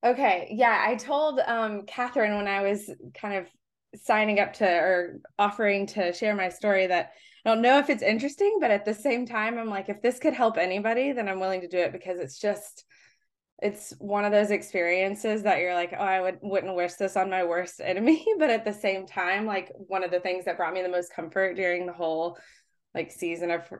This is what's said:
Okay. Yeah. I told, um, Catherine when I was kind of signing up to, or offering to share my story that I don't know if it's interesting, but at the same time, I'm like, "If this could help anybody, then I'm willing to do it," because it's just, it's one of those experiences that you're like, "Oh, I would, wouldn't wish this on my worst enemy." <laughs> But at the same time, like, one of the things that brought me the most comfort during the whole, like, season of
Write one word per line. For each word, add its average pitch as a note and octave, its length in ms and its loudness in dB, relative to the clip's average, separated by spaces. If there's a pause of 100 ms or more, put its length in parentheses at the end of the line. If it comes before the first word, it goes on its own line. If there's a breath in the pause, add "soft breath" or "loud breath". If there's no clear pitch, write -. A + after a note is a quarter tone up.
Okay. A#3+ 440 2
Yeah. A3 360 2
I A#3 100 0
told, C#4+ 440 0
um, G#3+ 460 -2
Catherine A#3+ 500 0
when G3+ 100 -2
I G3 140 -2
was G3+ 300 -2 (240)
kind G3+ 220 -6
of F#3 120 -6 (540)
signing G#3+ 360 2
up G3+ 140 2
to, G#3 160 2
or F3 520 2 (180)
offering G3+ 480 2
to F#3 260 -2
share G#3+ 220 0
my F#3 160 0
story F#3+ 360 2
that F3+ 260 0 (300 loud breath)
I - 60 0
don't A3+ 140 4
know B3+ 160 8
if C#4+ 100 2
it's B3+ 140 2
interesting, C#4+ 580 2
but C4+ 100 2
at G3+ 140 2
the G#3+ 80 0
same B3 320 -2
time, A3+ 320 -4
I'm A3+ 140 -6
like, F#3+ 180 -6
"If G3+ 140 -8
this B3 160 2
could D4+ 160 2
help A3+ 240 2
anybody, G#3+ 540 0
then A#3+ 140 -4
I'm F#3+ 140 -4
willing F#3+ 220 -2
to F3 60 -12
do F3+ 100 -2
it," F3 120 2
because F3+ 300 -8
it's C3+ 180 -10
just, - 460 -4 (800 soft breath)
it's G#3 360 -4
one G3+ 280 -2
of G3+ 60 2
those G#3 180 6
experiences G3 920 -2
that F#3 160 2
you're F3+ 120 -2
like, F3 220 -2
"Oh, - 80 -4
I F#3+ 180 2
would, F#3 220 -2
wouldn't F#3+ 340 -2
wish F3 200 -2
this G3 200 -2
on F#3+ 140 0
my F#3 140 0
worst F3 360 -4
enemy." A3+ 520 2
<laughs> G#4 60 2
But D4+ 120 4
at A3+ 160 0
the G#3 80 -4
same G3 320 -4
time, F#3+ 400 -2
like, G3 280 -4
one F#3 300 -4
of F3 60 -2
the F3+ 100 0
things F#3 240 -4
that E3+ 140 -4
brought E3+ 160 -2
me F#3 80 -2
the F3+ 80 -2
most F3+ 240 -4
comfort F3+ 400 -2
during F3+ 320 -2
the F3 80 -8
whole, E3+ 420 -2 (560 loud breath)
like, E3+ 180 -6
season E3+ 400 -4
of E3+ 300 -4